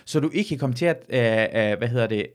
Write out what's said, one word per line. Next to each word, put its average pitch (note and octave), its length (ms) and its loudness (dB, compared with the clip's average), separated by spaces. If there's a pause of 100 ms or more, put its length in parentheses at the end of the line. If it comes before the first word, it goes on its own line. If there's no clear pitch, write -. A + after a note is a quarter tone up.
så - 140 0
du D3+ 140 0
ikke G#3 160 0
kan D#3 80 -4
komme B2+ 180 -2
til E3+ 100 -2
at, D#3+ 120 2 (120)
øh, A2 600 2
øh, G#2 60 0
hvad A2+ 100 -2
hedder A#2+ 200 0
det, G#2 280 -2